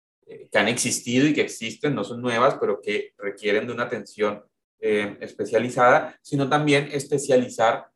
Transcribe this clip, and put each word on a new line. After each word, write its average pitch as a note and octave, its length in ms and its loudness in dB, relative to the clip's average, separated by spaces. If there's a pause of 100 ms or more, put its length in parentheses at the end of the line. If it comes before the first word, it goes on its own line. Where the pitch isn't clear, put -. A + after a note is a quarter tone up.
(260)
eh, - 260 -20
que A2 60 0
han G#2 100 2
existido B2 600 0
y D3+ 60 2
que B2 80 0
existen, A2+ 520 -4
no G#2 100 -4
son A#2+ 180 -10
nuevas, B2 380 0
pero G#2 220 -2
que G#2 360 -6
requieren G#2 500 -2
de A#2+ 60 -6
una A#2 100 -4
atención, G#2 600 -4 (360)
eh, G#2+ 420 0
especializada, B2 1000 2
sino C#3 260 -2
también C#3+ 420 2
especializar B2+ 1040 0